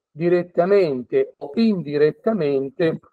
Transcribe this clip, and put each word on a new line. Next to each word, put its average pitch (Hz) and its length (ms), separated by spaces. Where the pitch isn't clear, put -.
direttamente 170 1300
o - 160
indirettamente 156 1500